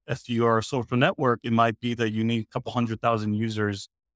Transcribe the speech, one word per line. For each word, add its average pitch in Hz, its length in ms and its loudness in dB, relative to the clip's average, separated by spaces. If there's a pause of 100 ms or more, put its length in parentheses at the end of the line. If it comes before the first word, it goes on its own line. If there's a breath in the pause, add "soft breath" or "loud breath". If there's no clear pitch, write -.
If 131 200 -6
you 117 200 2
are 113 100 4
a 110 60 0
social 123 340 -2
network, 131 460 2
it 117 100 -2
might 117 260 2
be 120 140 -2
that 113 160 0
you 110 140 -2
need 113 200 0
a - 40 -14
couple - 240 -8
hundred 117 300 -2
thousand 107 340 0
users 107 520 -4 (280)